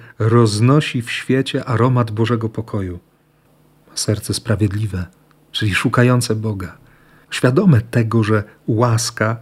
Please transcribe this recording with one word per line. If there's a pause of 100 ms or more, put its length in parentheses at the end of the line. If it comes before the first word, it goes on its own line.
(180)
roznosi
w
świecie
aromat
Bożego
pokoju. (960)
Serce
sprawiedliwe, (460)
czyli
szukające
Boga. (520)
Świadome
tego,
że (220)
łaska